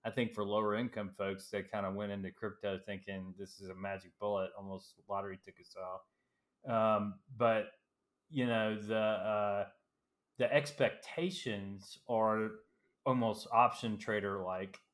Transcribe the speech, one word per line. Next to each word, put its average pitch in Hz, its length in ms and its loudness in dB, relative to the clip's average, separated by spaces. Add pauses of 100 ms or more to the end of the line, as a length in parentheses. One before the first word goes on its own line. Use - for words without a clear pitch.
I 117 60 0
think 113 240 0
for 104 100 -2
lower 104 300 2
income 110 420 -4
folks, 98 320 -4
they 101 140 -2
kinda 98 280 -2
went 101 220 -2
into 98 200 -4
crypto 98 520 -4
thinking 95 540 -6
this 98 220 -12
is 98 80 -12
a 92 60 -10
magic 95 360 -8 (100)
bullet, 101 380 0
almost 98 360 -10 (140)
lottery 98 340 -4
ticket 95 240 -20
style. 92 360 -10 (680)
Um, 107 460 2 (220)
but, 110 320 4 (600)
you 131 180 0
know, 110 300 2
the, 107 220 -2
uh, 104 680 2 (760)
the 120 140 4
expectations 127 1500 0 (100)
are 110 420 4 (560)
almost 120 460 2
option 117 440 6
trader-like 98 840 -2 (120)